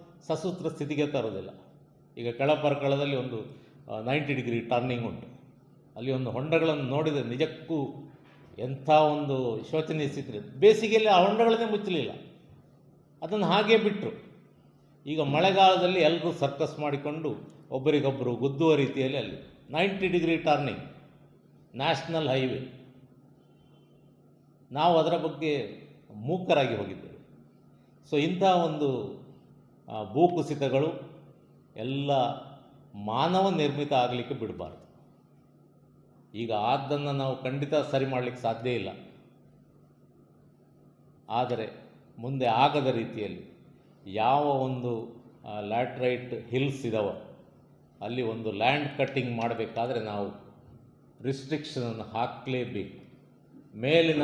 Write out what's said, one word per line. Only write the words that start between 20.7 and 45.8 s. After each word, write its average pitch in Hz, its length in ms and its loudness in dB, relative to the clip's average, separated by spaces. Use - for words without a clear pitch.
ನ್ಯಾಷನಲ್ 156 520 -2
ಹೈವೇ, 131 520 -2
ನಾವು 165 260 4
ಅದರ 165 180 2
ಬಗ್ಗೆ 147 680 -4
ಮೂಕರಾಗಿ 139 600 2
ಹೋಗಿದ್ದೇವೆ. 98 420 -10
So 147 100 2
ಇಂಥ 180 220 0
ಒಂದು, 151 760 2
ಆ, 107 240 -10
ಭೂಕುಸಿತಗಳು 147 1040 2
ಎಲ್ಲ 139 360 -4
ಮಾನವ 185 460 2
ನಿರ್ಮಿತ 147 420 0
ಆಗಲಿಕ್ಕೆ 123 420 0
ಬಿಡಬಾರ್ದು. 95 540 -10
ಈಗ 113 140 -4
ಆದ್ದನ್ನು 139 600 0
ನಾವು 135 300 -2
ಖಂಡಿತ 143 320 -4
ಸರಿ 135 320 0
ಮಾಡ್ಲಿಕ್ಕೆ 123 360 -4
ಸಾಧ್ಯ 117 280 -2
ಇಲ್ಲ, 104 180 -2
ಆದರೆ 113 600 -4
ಮುಂದೆ 127 280 -2
ಆಗದ 135 400 4
ರೀತಿಯಲ್ಲಿ 113 800 -4
ಯಾವ 123 420 2
ಒಂದು, 127 760 -2
ಆ, 107 120 -10
ಲ್ಯಾಟರೈಟ್ 123 880 -4